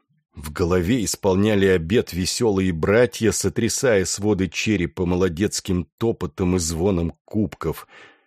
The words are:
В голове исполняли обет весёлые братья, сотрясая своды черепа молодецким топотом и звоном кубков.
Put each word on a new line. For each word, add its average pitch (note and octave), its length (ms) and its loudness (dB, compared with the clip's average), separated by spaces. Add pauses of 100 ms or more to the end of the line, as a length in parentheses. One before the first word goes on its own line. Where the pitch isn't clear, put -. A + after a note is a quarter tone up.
(360)
В D2+ 160 -12
голове F2+ 520 0
исполняли G2 640 2
обет F#2 480 2
весёлые F#2+ 580 0
братья, G2+ 600 2
сотрясая G2+ 760 0
своды G2+ 420 0
черепа F2+ 600 -2
молодецким F2+ 800 -2 (100)
топотом F#2 600 -2
и - 20 0
звоном E2+ 640 -2
кубков. - 640 -6 (400)